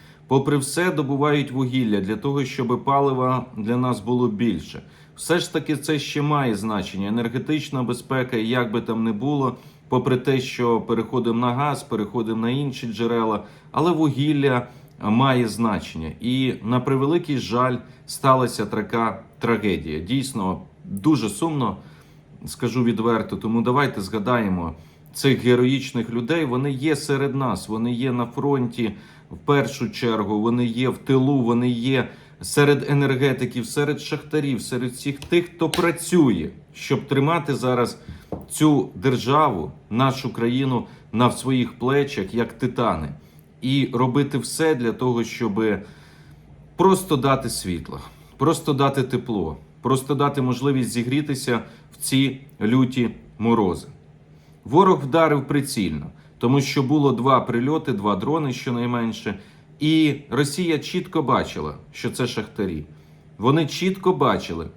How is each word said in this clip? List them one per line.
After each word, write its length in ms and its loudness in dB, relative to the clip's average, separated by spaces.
Попри 260 2
все, 340 0
добувають 600 0
вугілля 500 0
для 160 -2
того, 280 -2
щоб 400 -2
палива 600 2
для 200 -2
нас 240 0
було 280 2
більше. 540 -2
Все 220 0
ж 140 -4
таки 240 -2
це 220 -2
ще 240 -4
має 320 2
значення. 540 -4
Енергетична 760 -2
безпека, 540 -2
і 100 0
як 260 0
би 80 0
там 240 -2
не 80 0
було, 440 -2
попри 280 2
те, 240 0
що 400 0
переходимо 580 0
на 160 0
газ, 280 -2
переходимо 580 -4
на 100 0
інші 360 -4
джерела, 580 -2
але 220 2
вугілля 760 2
має 460 4
значення. 720 -4
І, 420 0
на 180 0
превеликий 580 0
жаль, 380 0
сталася 600 2
така 560 -2
трагедія. 600 0
Дійсно, 600 -2
дуже 440 2
сумно, 480 -2
скажу 380 -2
відверто, 520 0
тому 260 -2
давайте 380 0
згадаємо 720 -2
цих 320 2
героїчних 640 2
людей. 340 0
Вони 280 -2
є 240 0
серед 380 -2
нас, 340 -2
вони 240 -2
є 200 -2
на 140 -2
фронті 680 -2
в 60 -14
першу 540 0
чергу, 500 0
вони 260 2
є 220 0
в 100 -2
тилу, 440 2
вони 280 2
є 380 0
серед 500 2
енергетиків, 760 2
серед 340 -2
шахтарів, 600 -2
серед 300 -4
всіх 280 -6
тих, 240 2
хто 260 -2
працює, 800 2
щоб 340 -4
тримати 460 0
зараз 440 0
цю 440 4
державу, 800 0
нашу 420 0
країну 540 0
на 180 4
своїх 480 -2
плечах, 560 0
як 180 -2
титани, 560 -2
і 300 2
робити 460 0
все 360 0
для 180 0
того, 320 0
щоб 400 -2
просто 400 4
дати 340 0
світло, 500 -6
просто 360 0
дати 300 2
тепло, 540 -4
просто 320 0
дати 280 0
можливість 480 0
зігрітися 720 -2
в 40 -20
ці 440 0
люті 500 2
морози. 500 2
Ворог 380 6
вдарив 440 2
прицільно, 600 -2
тому 220 4
що 220 0
було 300 4
два 280 4
прильоти, 520 0
два 240 0
дрони 360 -2
щонайменше, 840 -4
і 360 4
Росія 480 0
чітко 440 -4
бачила, 520 -2
що 180 -6
це 160 -2
шахтарі. 580 -6
Вони 280 2
чітко 460 0
бачили, 540 0